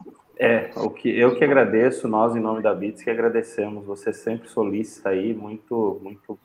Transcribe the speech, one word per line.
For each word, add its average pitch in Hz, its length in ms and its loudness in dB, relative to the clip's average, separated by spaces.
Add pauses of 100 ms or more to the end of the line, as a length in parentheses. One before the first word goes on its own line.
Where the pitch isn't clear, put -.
(380)
É, 117 380 2
o 107 140 -4
que, - 200 -2
eu 120 260 4
que - 80 4
agradeço, 127 640 4
nós 113 280 2
em 113 60 0
nome 110 200 -2
da 104 140 2
Bits 101 260 -8
que - 80 -6
agradecemos, 113 760 -2
você 101 260 -6
sempre 113 380 -8
solícita 107 600 -4
aí, 95 240 0
muito, 107 720 -4
muito 101 420 -16